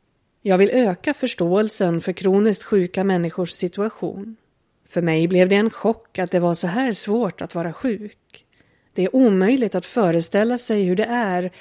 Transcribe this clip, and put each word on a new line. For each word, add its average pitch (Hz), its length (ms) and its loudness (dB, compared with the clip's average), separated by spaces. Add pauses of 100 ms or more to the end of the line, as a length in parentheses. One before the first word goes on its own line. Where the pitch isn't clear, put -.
(420)
Jag 190 160 2
vill 196 120 6
öka 247 440 0
förståelsen 185 840 0
för 185 120 -6
kroniskt 196 520 2
sjuka 190 400 0
människors 175 460 0
situation. 214 840 -6 (540)
För 175 120 -2
mig 165 260 2
blev 180 200 4
det 196 80 4
en 220 140 2
chock - 480 -4
att 180 120 -4
det 180 100 2
var 175 140 2
så 175 120 -4
här 233 260 -2
svårt 208 500 -4
att - 120 -10
vara 170 180 -6
sjuk. - 720 -8 (500)
Det 180 100 -2
är 190 120 0
omöjligt 226 580 2
att 180 120 -4
föreställa 202 720 0
sig 214 260 0
hur 180 120 0
det 214 80 0
är 196 460 -2 (100)